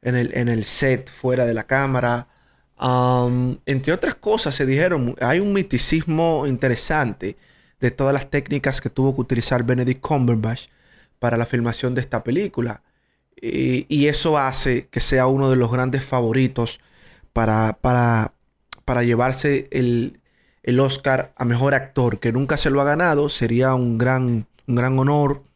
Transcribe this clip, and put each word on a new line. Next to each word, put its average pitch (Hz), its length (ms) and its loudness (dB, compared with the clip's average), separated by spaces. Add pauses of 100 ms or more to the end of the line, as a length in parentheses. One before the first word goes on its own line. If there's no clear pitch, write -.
en 123 120 -2
el, 120 200 0
en 120 120 0
el 113 180 -2
set, 135 440 0
fuera 127 360 -2
de 117 100 0
la 110 80 -4
cámara. 131 640 0 (520)
Um, 127 880 2
entre 139 280 0
otras - 200 -2
cosas 214 400 -2
se 135 140 -2
dijeron, 139 520 0
hay 127 200 2
un 202 140 0
misticismo 160 920 0
interesante 123 920 -2 (460)
de 120 80 2
todas 135 220 0
las 135 160 -4
técnicas 143 500 -2
que - 100 -6
tuvo 135 240 0
que 131 60 -4
utilizar 123 460 0
Benedict 127 340 0
Cumberbatch 117 680 0 (500)
para 117 160 0
la 117 100 0
filmación 120 480 -2
de 127 60 -2
esta 127 240 -4
película. 123 580 -4 (540)
Y, 127 540 -2
y 147 180 2
eso 151 300 0
hace 131 500 -2
que - 140 -4
sea 131 260 2
uno 135 220 2
de 131 80 4
los 120 120 2
grandes 127 360 -2
favoritos 123 760 0 (540)
para, 110 480 0
para, 120 500 2 (540)
para 120 180 0
llevarse 131 680 0
el, 120 500 -2 (420)
el 123 160 2
Oscar 135 560 0
a - 80 -6
mejor 123 300 2
actor, 127 480 -2
que 117 100 0
nunca 131 240 0
se 147 140 0
lo 139 100 2
ha 143 60 2
ganado, 151 420 2
sería 127 480 0
un 120 220 0
gran, 120 500 0 (180)
un 123 100 0
gran 127 220 2
honor. 139 460 2 (120)